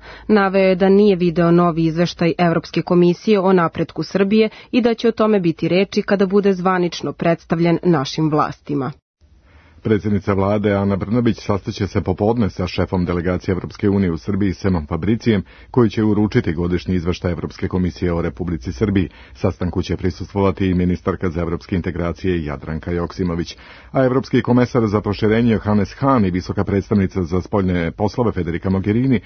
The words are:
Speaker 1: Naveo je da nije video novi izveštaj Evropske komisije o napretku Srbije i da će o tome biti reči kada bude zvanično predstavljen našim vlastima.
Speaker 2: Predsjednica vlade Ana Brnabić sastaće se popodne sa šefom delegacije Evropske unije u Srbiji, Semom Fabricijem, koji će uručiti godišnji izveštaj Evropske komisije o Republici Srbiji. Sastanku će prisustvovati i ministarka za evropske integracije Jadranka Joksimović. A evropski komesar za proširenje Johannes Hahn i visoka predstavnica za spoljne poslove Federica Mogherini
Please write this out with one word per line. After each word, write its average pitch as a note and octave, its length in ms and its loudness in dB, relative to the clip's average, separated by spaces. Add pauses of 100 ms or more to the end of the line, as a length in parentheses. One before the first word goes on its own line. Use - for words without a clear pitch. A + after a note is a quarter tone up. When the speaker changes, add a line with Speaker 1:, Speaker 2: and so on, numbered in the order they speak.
(280)
Speaker 1:
Naveo G3 420 4
je F#3+ 60 4
da F#3+ 140 2
nije G3+ 260 6
video E3+ 360 2
novi E3+ 340 4
izveštaj E3 520 0
Evropske E3+ 440 0
komisije F3 580 4
o F#3+ 140 4
napretku E3 500 0
Srbije G#3 460 2 (220)
i B3 100 2
da A3+ 120 2
će A3+ 140 -2
o A3+ 40 4
tome G#3+ 280 2
biti E3 280 0
reči F#3+ 340 0
kada G3 240 -2
bude G3 280 2
zvanično F3 600 -2
predstavljen E3+ 680 0
našim D#3 460 0
vlastima. C#3+ 600 -4 (920)
Speaker 2:
Predsjednica G#2 500 0
vlade G2+ 400 2
Ana G2 220 2
Brnabić G#2+ 420 0
sastaće G2+ 500 -4
se G2+ 140 -2
popodne G#2 480 0
sa F2+ 180 -6
šefom F2+ 380 -2
delegacije F2 480 -2
Evropske E2+ 360 -4
unije G2 220 2
u E2 60 -4
Srbiji, G2 360 -2
Semom F2 340 -2
Fabricijem, F#2+ 560 0 (280)
koji A#2 180 4
će A2 140 -2
uručiti G#2 500 2
godišnji F2 420 -2
izveštaj F2 360 -2
Evropske D2+ 360 -8
komisije F2+ 460 -2
o E2+ 80 -2
Republici E2+ 500 -6
Srbiji. F#2+ 380 0 (240)
Sastanku F#2 480 -4
će E2+ 160 -4
prisustvovati F#2+ 680 -2
i F#2 60 0
ministarka F2+ 560 -2
za E2 120 -4
evropske E2 340 -4
integracije E2+ 680 -4
Jadranka D2+ 460 -8
Joksimović. F2 680 -4 (340)
A C3+ 120 0
evropski B2+ 380 0
komesar A#2+ 460 2
za G#2 140 0
proširenje A2 500 0
Johannes G#2 480 0
Hahn C3 260 2
i F#2 60 0
visoka F#2 320 -4
predstavnica G2 600 0
za F2 180 -2
spoljne F2+ 500 -2
poslove G#2 400 -2
Federica E2+ 380 -4
Mogherini G#2 560 0